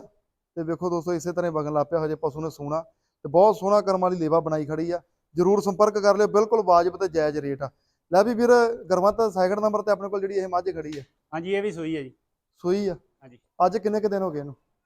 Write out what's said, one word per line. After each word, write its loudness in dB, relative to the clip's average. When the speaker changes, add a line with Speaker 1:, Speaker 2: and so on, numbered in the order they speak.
Speaker 1:
ਤੇ -6
ਵੇਖੋ -6
ਦੋਸਤੋ -4
ਇਸੇ -4
ਤਰ੍ਹਾਂ -2
ਹੀ -4
ਵਗਣ -4
ਲੱਗ 0
ਪਿਆ, -2
ਹਜੇ -4
ਪਸ਼ੂ -6
ਨੇ -8
ਸੂਣਾ -6
ਤੇ -10
ਬਹੁਤ 6
ਸੋਹਣਾ 2
ਕਰਮ 0
ਵਾਲੀ 0
ਲੇਵਾ 2
ਬਣਾਈ -2
ਖੜੀ -6
ਆ। -6
ਜ਼ਰੂਰ 2
ਸੰਪਰਕ 2
ਕਰ 4
ਲਿਓ, 4
ਬਿਲਕੁਲ 2
ਵਾਜਬ 4
ਤੇ -2
ਜਾਇਜ਼ -2
ਰੇਟ -6
ਆ। -8
ਲੈ 6
ਵੀ 0
ਵੀਰ, 2
ਗੁਰਵੰਤ, 2
ਸੈਕਿੰਡ 0
ਨੰਬਰ 0
ਤੇ -2
ਆਪਣੇ -2
ਕੋਲ -6
ਜਿਹੜੀ -6
ਇਹ -2
ਮੱਝ -4
ਖੜੀ -10
ਆ। -12
Speaker 2:
ਹਾਂਜੀ, -8
ਇਹ -2
ਵੀ -4
ਸੂਈ -6
ਆ -8
ਜੀ। -16
Speaker 1:
ਸੂਈ 0
ਆ? -4
Speaker 2:
ਹਾਂਜੀ। -20
Speaker 1:
ਅੱਜ 0
ਕਿੰਨੇ -2
ਕੁ 0
ਦਿਨ -2
ਹੋ -2
ਗਏ -6
ਇਹਨੂੰ? -10